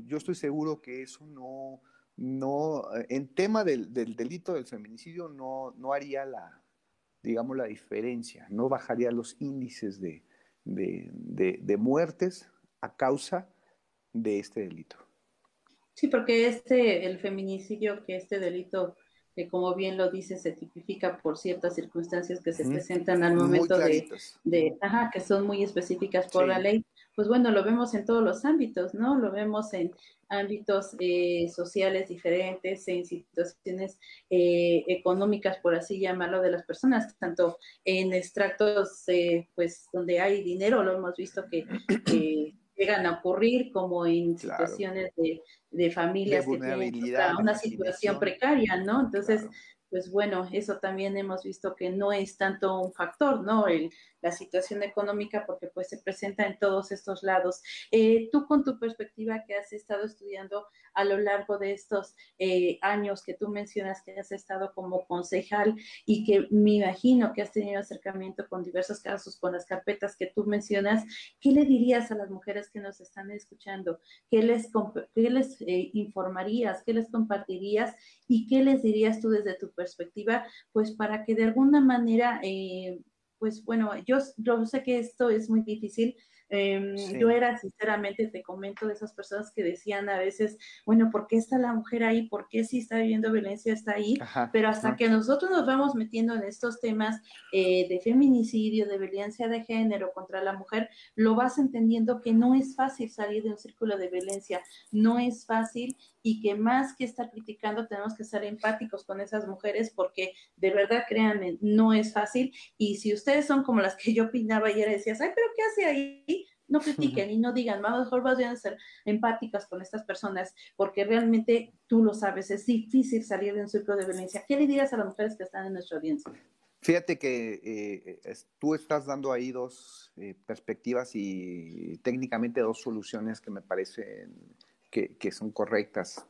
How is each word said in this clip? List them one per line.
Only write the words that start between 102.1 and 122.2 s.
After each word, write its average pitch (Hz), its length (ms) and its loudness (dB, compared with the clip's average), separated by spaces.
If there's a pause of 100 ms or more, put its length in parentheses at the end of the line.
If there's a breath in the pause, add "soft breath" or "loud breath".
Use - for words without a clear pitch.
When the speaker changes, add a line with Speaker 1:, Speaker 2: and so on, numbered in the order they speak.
Speaker 2:
que 233 120 0
no 247 220 8
es 269 220 2
fácil 262 340 -2
salir 208 340 -4
de 220 60 0
un 208 80 -8
círculo - 400 -4
de 180 120 -4
violencia, 185 520 -6 (280 loud breath)
no 220 280 4
es 240 280 -4
fácil, 233 500 -4 (260 soft breath)
y 220 180 0
que 208 140 0
más 247 420 2
que 262 80 -4
estar 233 260 -8
criticando, 214 580 -8
tenemos 208 280 -6
que 220 80 -12
ser 208 200 -6
empáticos 214 600 -4
con 196 160 -10
esas 202 260 -4
mujeres, 208 480 -4
porque 185 380 -2 (240 loud breath)
de 190 160 2
verdad, 202 360 2
créanme, 208 520 2
no 214 320 6
es 214 200 2
fácil. 247 400 0 (260 loud breath)
Y 202 180 0
si 208 180 -2
ustedes 285 320 2
son 277 180 2
como 233 160 4
las 190 160 0
que - 180 0
yo 226 120 4
opinaba 220 440 0
y 214 120 0
era, 214 100 2
decías, 220 280 -2
"Ay, 330 140 0
pero 466 220 2
¿qué 440 60 0
hace 440 240 0
ahí?". 277 600 -2 (220 soft breath)
No 294 140 2
critiquen 277 460 0
Speaker 1:
<laughs> - 20 -8
Speaker 2:
y 214 80 2
no 240 140 2
digan, 226 320 -2
a 214 140 0
lo 254 60 0
mejor 247 180 0
vayan 247 300 2
a 240 40 -8
ser 202 220 -8 (260 loud breath)
empáticas 220 640 -2
con 185 160 -12
estas 220 220 -10
personas, 190 500 -8 (220 loud breath)
porque 196 280 -2
realmente, 226 680 2 (120)
tú 226 160 6
lo 214 120 6
sabes, 196 360 -4